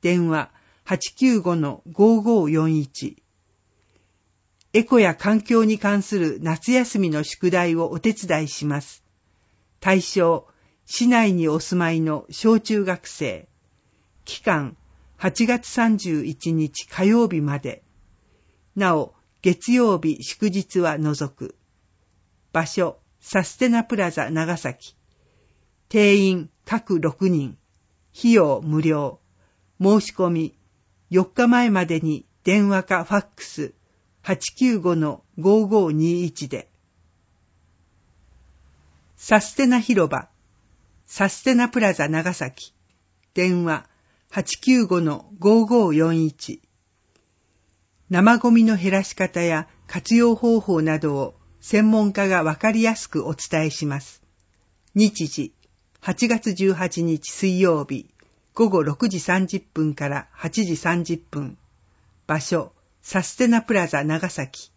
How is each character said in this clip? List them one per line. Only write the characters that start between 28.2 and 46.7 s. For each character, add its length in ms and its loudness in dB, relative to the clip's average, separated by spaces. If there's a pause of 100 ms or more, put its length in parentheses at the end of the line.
用 280 4
無 200 -2
料。 380 -2 (600)
申 220 4
し 100 -10
込 180 0
み、 280 -4 (540)
四 140 4
日 240 2
前 200 4
ま 160 2
で 140 -2
に 260 -4 (200)
電 240 4
話 140 0
か 200 -2
フ 120 -4
ァ 20 4
ッ 40 0 (140)
ク 80 -18
ス、 300 -10 (480)
八 340 -6
九 240 2
五 160 0
の 300 -2 (120)
五 300 4
五 240 2
二 320 0
一 240 -8
で。 240 -12 (2500)
サ 240 2
ス 140 -14
テ 120 2
ナ 140 4
広 280 0
場、 200 -8 (760)
サ 220 -2
ス 160 -8
テ 100 2
ナ 140 2
プ 140 -2
ラ 120 2
ザ 140 -2
長 260 -2
崎。 400 -12 (600)
電 320 0
話、 240 -4 (400)
八 320 -8
九 240 4
五 160 0
の 360 -4
五 280 4
五 260 2
四 340 2
一。 360 -8 (1500)